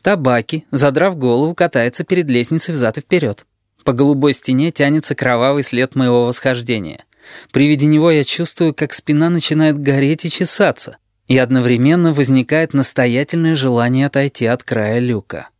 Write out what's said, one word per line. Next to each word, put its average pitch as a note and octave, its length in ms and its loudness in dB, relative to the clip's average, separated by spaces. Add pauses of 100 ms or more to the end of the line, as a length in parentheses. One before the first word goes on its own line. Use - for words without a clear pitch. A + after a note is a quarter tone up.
Табаки, D3 680 0
задрав D3 460 2
голову, C3 360 0
катается B2+ 500 -2
перед F3+ 260 -2
лестницей C3+ 440 -2
взад A#2+ 240 -2
и - 40 -8
вперёд. D3 440 -2 (380)
По C#3 100 0
голубой C#3 400 2
стене C3+ 380 -2
тянется D3 420 0
кровавый B2+ 500 0
след B2+ 320 -2
моего B2 300 2
восхождения. A#2+ 800 -4 (480)
При C#3+ 160 2
виде D3 200 2
него D3+ 220 4
я D3+ 140 2
чувствую, E3 500 -2
как D3+ 200 -6
спина D3+ 360 0
начинает D#3 500 0
гореть C#3 460 0
и D#3+ 60 -6
чесаться, - 680 -2 (300)
и B2+ 100 4
одновременно C3 760 2
возникает C#3 600 0
настоятельное C#3 840 0
желание C3 520 0
отойти C#3 380 -2
от A#2 180 -2
края A2 360 -2
люка. A#2 500 -6 (100)